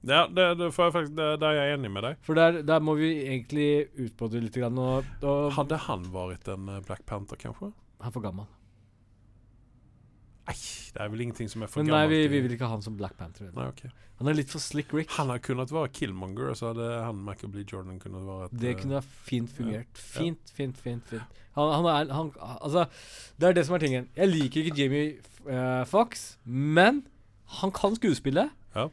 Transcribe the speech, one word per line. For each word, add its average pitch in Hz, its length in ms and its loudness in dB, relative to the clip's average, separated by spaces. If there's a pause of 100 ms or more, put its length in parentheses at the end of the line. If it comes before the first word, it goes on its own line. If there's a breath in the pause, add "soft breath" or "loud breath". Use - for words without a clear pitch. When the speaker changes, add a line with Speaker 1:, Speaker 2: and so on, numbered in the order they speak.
Speaker 1:
Ja, 139 240 6
det, 175 300 4
det 170 140 -2
får 175 140 4
jeg 170 60 4
faktisk, 151 240 -2
det, 151 240 0
der 156 80 2
er 147 180 2
jeg 147 120 0
enig 123 140 -4
med 98 120 -4
deg. 139 180 -4
Speaker 2:
For 160 120 -2
der, 165 280 6
der 156 180 4
må 156 160 2
vi 156 300 0
egentlig 147 640 2 (100)
ut 123 180 -6
på 117 140 -4
det 117 120 -2
litt 110 120 -4
grann, 123 240 0
og, 131 260 0 (180)
og 143 300 2
Speaker 1:
Hadde 143 260 0
han 95 260 -6
vært 92 440 -8
en, 98 200 -8
eh, 98 120 -8
Black 95 240 -12
Panther, 101 320 -10
kanskje? 190 360 -10 (280)
Speaker 2:
Han 123 80 -6
er - 40 -6
for 127 100 -8
gammel. 101 240 -8 (2000)
Speaker 1:
Nei, - 80 -6 (400)
det - 80 -8
er 104 80 -4
vel 110 140 -4
ingenting 117 260 -6
som 110 140 -8
er - 60 -10
for 147 120 -2
Speaker 2:
Men 151 80 4
nei, 151 140 6
Speaker 1:
gammelt 156 80 4
Speaker 2:
vi, 156 100 6
Speaker 1:
i 151 80 4
Speaker 2:
vi 143 140 4
vil 123 100 0
ikke 120 140 -2
ha 113 80 -2
han 104 80 -6
som 110 120 -8
Black 98 220 -6
Panther, 92 300 -14
eller? 87 80 -12
Speaker 1:
Nei, 127 160 -6
ok. - 300 -18 (180 soft breath)
Speaker 2:
Han 131 100 0
er 156 80 2
litt 135 140 -4
for 147 100 -8
slick - 320 -4
Rick. 156 220 0
Speaker 1:
Han 139 160 0
har 123 100 -4
kunnet 127 320 -4
være 156 180 -2
Killmonger, 98 640 -6
så 117 160 -6
hadde 117 160 -4 (160)
han 113 240 -6
Michael 101 260 -10
B. 101 140 -8
Jordan 92 320 -10
kunnet 92 260 -10
være 95 220 -8
et, 90 140 -12
Speaker 2:
Det 120 100 0
Speaker 1:
eh, 120 80 -2
Speaker 2:
kunne 135 220 -2
ha - 20 -10
fint 120 480 -4
fungert. 113 400 -6
Speaker 1:
ja. - 140 -18 (160)
Speaker 2:
Fint, 165 340 -4
fint, 131 240 -6
fint, 120 320 -8
fint. 113 140 -8 (320 soft breath)
Han, 147 160 4
han 165 180 4
er, 147 240 2
han, 156 160 -2 (300)
altså, 160 240 2 (560 loud breath)
det 165 80 8
er 180 100 8
det 156 80 6
som 165 80 0
er 175 80 2
tingen. 127 320 2
Jeg 190 160 6
liker 156 400 2
ikke 147 80 -4
Jamie, 143 380 2 (340)
eh, 127 340 0
Foxx, 226 440 2 (160)
men 156 580 6 (560)
han 190 160 -2
kan 208 240 2
skuespille. 160 480 2 (300)
Speaker 1:
Ja. 117 160 0